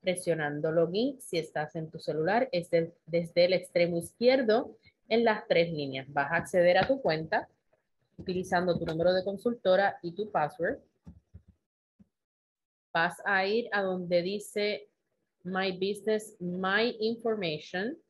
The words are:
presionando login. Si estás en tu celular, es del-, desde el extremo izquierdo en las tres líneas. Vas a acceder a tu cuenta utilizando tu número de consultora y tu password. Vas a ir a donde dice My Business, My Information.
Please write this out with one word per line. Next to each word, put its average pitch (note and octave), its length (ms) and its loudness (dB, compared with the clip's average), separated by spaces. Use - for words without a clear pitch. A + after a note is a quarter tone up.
presionando D#3+ 680 -2
login. F3+ 480 0
Si - 200 -4
estás D3+ 360 -6
en D#3+ 140 -8
tu D#3+ 80 -16
celular, E3+ 540 0
es F3 180 -4
del-, E3 240 2
desde E3+ 380 2
el F3+ 80 2
extremo F3 440 0
izquierdo A#3+ 800 2
en A#3 160 4
las G#3+ 220 2
tres E3+ 240 4
líneas. C3+ 420 -6
Vas C#3+ 180 0
a E3+ 40 0
acceder F3+ 420 4
a F#3 80 4
tu C4+ 160 0
cuenta D#3+ 480 -2
utilizando F3+ 600 -2
tu E3+ 80 -6
número E3+ 300 2
de F#3 80 0
consultora G3 800 0
y E3+ 80 -8
tu G3+ 180 -8
password. E3+ 480 -2
Vas E3+ 320 0
a G3 220 2
ir A3+ 240 0
a G3+ 100 0
donde F3+ 400 0
dice G#3 680 -4
My F#3 280 -2
Business, G3+ 680 -4
My F#3 600 -2
Information. A3 1000 -4